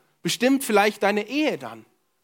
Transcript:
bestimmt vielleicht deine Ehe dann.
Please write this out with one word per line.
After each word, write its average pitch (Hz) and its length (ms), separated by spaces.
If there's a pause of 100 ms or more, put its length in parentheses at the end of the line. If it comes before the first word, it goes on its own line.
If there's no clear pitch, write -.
(220)
bestimmt 254 400
vielleicht 208 400
deine 208 240
Ehe 254 320
dann. 113 260 (400)